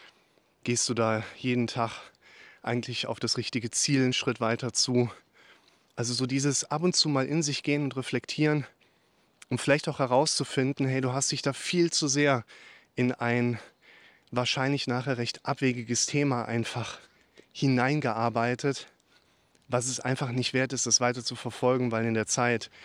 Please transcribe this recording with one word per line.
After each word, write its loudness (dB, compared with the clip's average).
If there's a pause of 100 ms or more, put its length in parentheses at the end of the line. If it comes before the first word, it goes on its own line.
(640)
Gehst 0
du -2
da 2 (140)
jeden 0
Tag -2 (720)
eigentlich -4
auf -8
das -2
richtige -4
Ziel 2
einen 2
Schritt -2
weiter -2
zu? 2 (840)
Also -4
so -2
dieses 0
ab -2
und 2
zu 4
mal 2
in 0
sich -4
gehen 0
und -4
reflektieren, 0 (840)
um 0
vielleicht 2
auch -4
herauszufinden, 2
hey, 0
du 0
hast -2
dich -4
da 0
viel 0
zu 0
sehr 4 (500)
in 2
ein 0 (720)
wahrscheinlich 0
nachher -2
recht -6
abwegiges 0
Thema 0
einfach -4 (520)
hineingearbeitet, 0 (800)
was 0
es -4
einfach -2
nicht -2
wert 0
ist, -2
das 2
weiter 0
zu -6
verfolgen, 0
weil 0
in 2
der 0
Zeit, 0 (160)